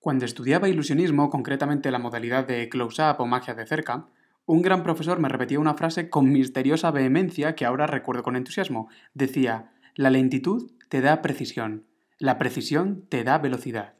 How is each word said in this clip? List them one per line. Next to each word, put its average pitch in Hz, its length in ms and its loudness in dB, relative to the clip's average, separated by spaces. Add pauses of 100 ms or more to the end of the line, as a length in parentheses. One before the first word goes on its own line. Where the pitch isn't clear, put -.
Cuando 135 180 0
estudiaba 135 440 0
ilusionismo, 147 640 2
concretamente 139 600 -2
la 127 80 0
modalidad 120 480 -2
de 120 220 -4
close-up 131 500 0
o 127 80 0
magia 123 280 -2
de 113 120 -10
cerca, 156 400 -4 (380)
un 165 180 4
gran 185 220 2
profesor 170 340 -2
me 151 100 2
repetía 127 300 -2
una 151 160 2
frase 165 360 -4
con 135 200 6
misteriosa 139 640 2
vehemencia 147 640 0
que - 80 -4
ahora 131 240 0
recuerdo 127 340 -4
con 123 140 -2
entusiasmo. 127 520 -4 (260)
Decía, 127 580 -2 (240)
"La 135 140 4
lentitud 131 600 2 (180)
te 139 120 0
da 151 220 4
precisión, 113 640 -6 (340)
la 135 180 2
precisión 160 680 -2
te 120 160 -2
da 135 140 4
velocidad". 123 600 -4